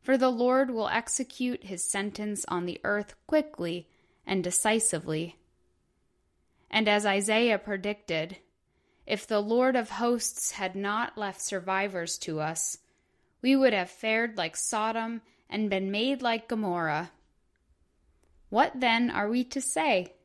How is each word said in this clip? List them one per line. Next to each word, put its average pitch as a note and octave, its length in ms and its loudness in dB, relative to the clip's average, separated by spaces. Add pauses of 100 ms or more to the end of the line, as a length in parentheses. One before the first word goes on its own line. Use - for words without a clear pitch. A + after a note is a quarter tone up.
For C4 160 2
the B3+ 140 4
Lord B3+ 400 2
will A3 180 -2
execute - 760 -4
his F#3+ 200 -8
sentence G#3 640 -4
on F3 180 -2
the F3+ 200 -6
earth G#3 320 -2 (100)
quickly F3+ 640 -2 (360)
and F#3+ 180 -2
decisively." E3+ 960 0 (1300)
And A3 180 2
as G#3 180 4
Isaiah G#3 520 4
predicted, F#3+ 800 -4 (680)
if - 180 -4
the G#3 140 2
Lord B3 340 4
of A#3 140 0
hosts A#3+ 640 -2
had F#3 240 -4
not G#3 400 -2
left G3+ 240 -6
survivors F#3+ 760 -2
to D#3 220 -4
us, D#3 360 -4 (640)
we C4 160 6
would C4 160 6
have F#3 160 0
fared A3 480 -2
like D#3+ 180 -2
Sodom A3+ 680 -2 (260)
and G#3+ 220 0
been F#3+ 200 0
made A#3+ 300 0
like A3+ 260 0
Gomorrah. F3 640 -2 (1400)
What B3+ 280 2
then A#3+ 300 4
are G#3 220 0
we B3 140 0
to C4 180 -6
say? A#3+ 500 0 (120)